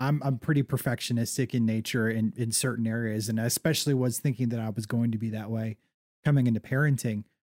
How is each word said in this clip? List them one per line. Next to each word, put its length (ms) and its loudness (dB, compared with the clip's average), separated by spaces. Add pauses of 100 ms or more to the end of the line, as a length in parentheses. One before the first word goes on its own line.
I'm, 240 2
I'm 140 0
pretty 240 2
perfectionistic 920 -2
in 120 2
nature 420 0
in, 300 0
in 140 -2
certain 340 -2
areas. 420 -2
And 100 0
I 60 0
especially 480 0
was 260 0
thinking 300 0
that 120 -2
I 100 -4
was 160 -4
going 260 0
to 60 -2
be 120 -4
that 200 -6
way 260 -4 (480)
coming 220 4
into 120 4
parenting. 680 0 (320)